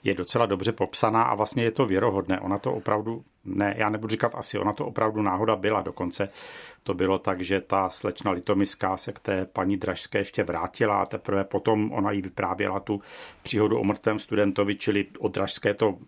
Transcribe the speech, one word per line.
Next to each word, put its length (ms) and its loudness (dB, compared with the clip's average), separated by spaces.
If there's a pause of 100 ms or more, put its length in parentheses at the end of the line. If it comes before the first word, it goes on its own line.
je 100 2
docela 320 0
dobře 260 0
popsaná 520 2
a 120 0
vlastně 280 0
je 80 2
to 140 2
věrohodné. 540 0
Ona 180 -2
to 160 -2
opravdu, 500 -2 (220)
ne, 320 0
já 120 2
nebudu 220 -4
říkat 240 0
asi, 240 -4
ona 140 2
to 120 -6
opravdu 360 0
náhoda 340 2
byla. 260 2
Dokonce 480 -4 (540)
to 100 -2
bylo 260 2
tak, 220 -2
že 200 0
ta 280 0
slečna 420 -4
Litomyská 640 0
se 140 -10
k 80 -12
té 260 -2
paní 320 0
Dražské 400 -2
ještě 260 0
vrátila 580 0
a 40 0
teprve 380 0
potom 480 2
ona 200 0
jí 100 -2
vyprávěla 580 -2
tu 220 -2 (400)
příhodu 380 2
o 40 0
mrtvém 360 0
studentovi, 560 2
čili 300 0 (140)
o 80 0
Dražské 460 0
to, 240 2 (100)